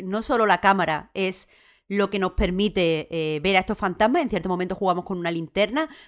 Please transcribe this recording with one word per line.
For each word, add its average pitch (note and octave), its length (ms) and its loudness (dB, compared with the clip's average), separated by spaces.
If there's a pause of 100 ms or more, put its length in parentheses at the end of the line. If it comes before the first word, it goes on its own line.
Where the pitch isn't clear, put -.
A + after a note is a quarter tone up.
no G3 180 -4
solo A#3 240 2
la F3+ 160 4
cámara E3+ 520 2
es F#3+ 360 -4 (420)
lo G3+ 200 0
que G#3 80 -2
nos F#3 140 0
permite, F3+ 760 0
eh, D#3 300 -2
ver F#3+ 160 2
a F#3 60 4
estos G3+ 140 -2
fantasmas, A3 460 0
en B3+ 80 -2
cierto F#3+ 180 -2
momento F3+ 280 -2
jugamos F3+ 300 0
con F#3+ 120 -6
una E3+ 140 -4
linterna, G#3 580 -2 (180)